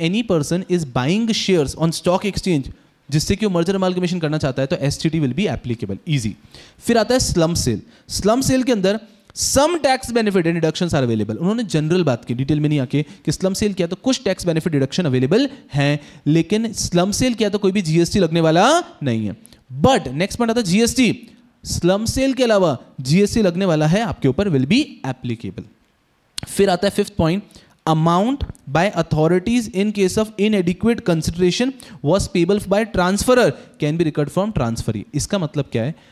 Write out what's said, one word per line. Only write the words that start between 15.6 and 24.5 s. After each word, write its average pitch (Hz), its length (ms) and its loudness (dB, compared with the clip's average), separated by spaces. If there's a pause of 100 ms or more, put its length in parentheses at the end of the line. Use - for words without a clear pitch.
हैं, 143 260 0 (260)
लेकिन 165 460 0
स्लम 175 400 -2
सेल 254 220 0
क्या, 208 140 0
तो 202 100 -2
कोई 196 140 0
भी 202 100 0
जीएसटी 170 360 2
लगने 170 220 2
वाला 165 260 4 (360)
नहीं 113 240 -2
है। 98 100 -6 (460)
But 233 320 2
नेक्स्ट 170 240 -4
पॉइंट 233 120 0
आता 233 100 0
है 226 60 -4
जीएसटी। 226 480 2 (500)
स्लम 190 420 0
सेल 269 260 0
के 254 120 0
अलावा 190 320 2 (260)
जीएसटी 196 400 2
लगने 185 220 0
वाला 156 220 2
है 185 160 2
आपके 160 260 -2
ऊपर, 196 220 0